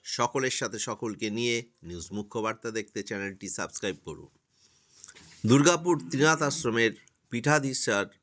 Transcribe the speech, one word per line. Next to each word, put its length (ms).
সকলের 560
সাথে 200
সকলকে 480
নিয়ে 180
নিউজ 280
মুখ্য 280
বার্তা 320
দেখতে 320
চ্যানেলটি 460
সাবস্ক্রাইব 480
করুন। 220
দুর্গাপুর 520
ত্রিনাথ 320
আশ্রমের 500
পীঠাধীশ্বর 760